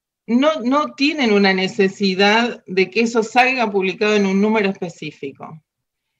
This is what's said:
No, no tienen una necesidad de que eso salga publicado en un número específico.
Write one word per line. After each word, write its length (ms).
No, 360
no 320
tienen 380
una 220
necesidad 1120
de 240
que 120
eso 200
salga 480
publicado 460
en 100
un 140
número 280
específico. 920